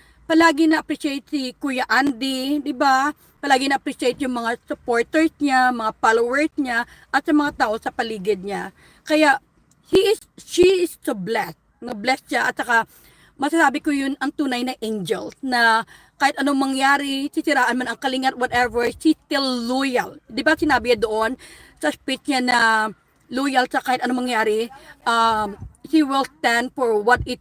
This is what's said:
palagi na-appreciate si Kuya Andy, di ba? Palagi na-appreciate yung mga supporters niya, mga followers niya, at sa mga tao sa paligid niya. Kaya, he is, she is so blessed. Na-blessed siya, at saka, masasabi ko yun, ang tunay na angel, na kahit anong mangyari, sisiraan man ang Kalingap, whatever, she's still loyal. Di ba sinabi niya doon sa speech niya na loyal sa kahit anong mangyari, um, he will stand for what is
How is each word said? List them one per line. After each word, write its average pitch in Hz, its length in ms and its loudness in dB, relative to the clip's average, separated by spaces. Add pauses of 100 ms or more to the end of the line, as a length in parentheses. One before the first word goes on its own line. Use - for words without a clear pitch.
(260)
palagi 320 400 4
na-appreciate 302 640 -2
si 262 240 -6
Kuya 254 320 -4
Andy, 262 720 0
di 277 160 -6
ba? 269 400 2 (240)
Palagi 269 320 0
na-appreciate 262 560 -2
yung 254 80 -4
mga 233 320 -4
supporters 294 720 0
niya, 262 320 2
mga 220 320 -4
followers 240 560 2
niya, 240 240 -2 (320)
at 277 80 2
sa - 80 -4
mga 294 240 2
tao 226 240 -2
sa 247 160 -8
paligid 208 480 -4
niya. 190 320 -8 (320)
Kaya, 302 320 4 (480)
he 381 240 4
is, 440 80 2 (160)
she 359 480 2
is - 160 -6
so 277 160 -6
blessed. 196 400 -6 (240)
Na-blessed 240 480 -4
siya, 247 240 0
at - 80 -10
saka, 233 320 0 (480)
masasabi 294 400 2
ko 294 160 -2
yun, 277 240 -2
ang 277 160 -4
tunay 247 320 -2
na 262 160 -6
angel, 202 480 -4 (160)
na 233 400 2 (320)
kahit 285 240 2
anong 269 320 0
mangyari, 277 560 0
sisiraan 262 480 0
man 254 80 -4
ang 233 160 -8
Kalingap, 262 320 -2
whatever, 240 480 -2 (160)
she's 311 160 4 (160)
still 277 160 0
loyal. 254 800 -2
Di 220 160 -8
ba 311 160 4
sinabi 247 320 0
niya 226 160 2
doon 220 320 -2 (400)
sa 302 160 -2
speech 269 400 -4
niya 254 80 0
na 247 160 2 (720)
loyal 262 400 0
sa 277 80 -2
kahit 254 240 -2
anong 247 240 -4
mangyari, 220 400 0 (400)
um, 226 480 0 (320)
he 311 160 4
will 269 240 0 (160)
stand 240 320 0
for 233 240 0
what 240 320 2
is 247 100 -6